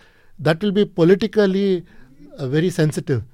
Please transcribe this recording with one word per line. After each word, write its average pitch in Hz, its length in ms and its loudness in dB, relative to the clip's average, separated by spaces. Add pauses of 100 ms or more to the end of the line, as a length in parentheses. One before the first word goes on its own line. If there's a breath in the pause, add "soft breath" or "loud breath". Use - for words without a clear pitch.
(400 soft breath)
that 151 240 -2
will 208 80 0
be 202 140 2
politically, 190 1000 0 (520 soft breath)
uh, 143 100 -6
very 156 220 0
sensitive. 151 540 -2 (100)